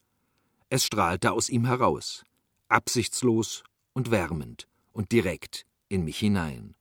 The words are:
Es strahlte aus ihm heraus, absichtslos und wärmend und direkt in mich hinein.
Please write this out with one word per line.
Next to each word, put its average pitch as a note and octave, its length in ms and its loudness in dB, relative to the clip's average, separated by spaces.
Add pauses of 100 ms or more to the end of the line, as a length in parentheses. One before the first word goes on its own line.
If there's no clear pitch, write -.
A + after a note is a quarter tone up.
(720)
Es C3 140 0
strahlte F#2 460 2
aus G#2+ 180 0
ihm A#2+ 180 0
heraus, B2 580 0 (440)
absichtslos - 920 0 (300)
und A#2+ 180 -2
wärmend E2 560 -2 (240)
und G#2+ 220 -6
direkt F#2 540 0 (220)
in F#2 160 0
mich D2+ 140 -6
hinein. F2 640 -2